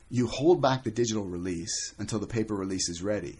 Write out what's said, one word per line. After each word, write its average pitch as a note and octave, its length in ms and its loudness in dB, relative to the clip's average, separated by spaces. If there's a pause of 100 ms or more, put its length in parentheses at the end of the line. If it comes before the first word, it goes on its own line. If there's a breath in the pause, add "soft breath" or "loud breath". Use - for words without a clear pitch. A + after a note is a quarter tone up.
You A#2+ 180 2
hold D3+ 340 6
back C3 240 2
the A2 60 -4
digital G#2+ 340 0
release F2 720 -6
until G#2+ 200 -4
the G2 80 -6
paper A2 280 -2
release F#2+ 320 -2
is F2 160 -6
ready. G2+ 360 -2